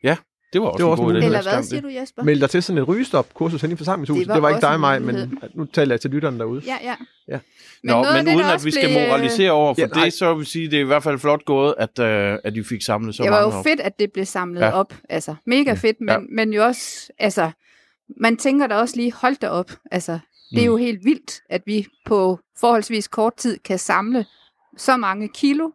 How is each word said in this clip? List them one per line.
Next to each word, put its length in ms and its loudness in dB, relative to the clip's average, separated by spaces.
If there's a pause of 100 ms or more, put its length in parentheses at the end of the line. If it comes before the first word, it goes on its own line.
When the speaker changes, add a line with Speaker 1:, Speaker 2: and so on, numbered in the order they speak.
Speaker 1:
Ja, 120 2 (380)
det 80 2
var 60 0
også 100 -2
Speaker 2:
Det 80 2
var 40 4
Speaker 1:
en 20 4
Speaker 2:
også 120 2
Speaker 1:
god 80 2
Speaker 2:
en 60 2
Speaker 1:
idé. 20 2
Speaker 2:
mulighed. 180 2
Speaker 3:
Eller 40 0 (100)
hvad 20 2
Speaker 2:
Skam. 100 0
Speaker 3:
siger 180 -6
du, 60 -12
Jesper? 360 -10
Speaker 2:
Meld 180 4
dig 80 2
til 140 0
sådan 180 -2
et 60 0
rygestopkursus 720 -2
hen 100 -2
i 40 -4
forsamlingshuset. 460 -2
Speaker 3:
Det 80 -2
var 60 0
Speaker 2:
Det 60 4
var 80 4
ikke 80 2
Speaker 3:
også 100 2
Speaker 2:
dig, 80 4
Speaker 3:
en 60 0
Speaker 2:
Maj, 180 4
Speaker 3:
mulighed. 280 -4
Speaker 2:
men 120 -10 (160)
nu 100 -6
taler 280 0
jeg 80 -2
til 100 -6
lytterne 280 -4
derude. 280 -6
Speaker 3:
Ja, 160 -6
ja. 120 -8 (320)
Speaker 2:
Ja. 60 -10
Speaker 3:
Men 60 -8 (440)
Speaker 1:
Nå, 100 -2
Speaker 3:
noget 140 4
af 60 4
Speaker 1:
men 120 2
Speaker 3:
det, 60 4
Speaker 1:
uden 120 6
Speaker 3:
der 40 2
Speaker 1:
at 60 4
Speaker 3:
også 120 -2
Speaker 1:
vi 60 0
skal 180 2
Speaker 3:
blev 180 4
Speaker 1:
moralisere 440 2
over 220 4
for 80 0
Speaker 2:
Ja, 60 2
Speaker 1:
det, 80 -8
Speaker 2:
nej. 140 4
Speaker 1:
så 240 0
vil 120 -4
sige, 260 -6
det 60 2
er 40 4
i 40 2
hvert 180 2
fald 160 0
flot 260 2
gået, 320 2
at, 220 -2
øh, 440 2
at 140 -4
I 60 -6
fik 180 -8
samlet 340 -4
så 80 -4
Speaker 3:
Det 80 2
var 100 4
Speaker 1:
mange 120 2
Speaker 3:
jo 60 -4
Speaker 1:
op. 60 -6
Speaker 3:
fedt, 140 0
at 200 -6
det 140 0
blev 120 -4
samlet 360 -6
Speaker 1:
Ja. 100 2
Speaker 3:
op. 220 -2 (160)
Altså, 260 -6 (100)
mega 240 2
Speaker 2:
Ja. 40 0
Speaker 3:
fedt, 280 -2
men, 80 -4
Speaker 1:
Ja. 80 4 (180)
Speaker 3:
men 180 0
jo 120 2
også, 540 -4
altså, 320 0 (680)
man 160 2
tænker 300 2
da 80 -2
også 200 0
lige, 180 -2
hold 220 -2
da 140 -6
op. 220 -4 (200)
Altså, 280 -6 (320)
det 80 -2
er 100 4
Speaker 1:
Mm. 40 4
Speaker 3:
jo 40 2
helt 280 -2
vildt, 440 -2
at 160 -4
vi 220 -4 (180)
på 340 2 (200)
forholdsvis 480 0
kort 300 -2
tid 280 -4
kan 140 -2
samle 460 -2 (520)
så 200 2
mange 300 -4
kilo 480 0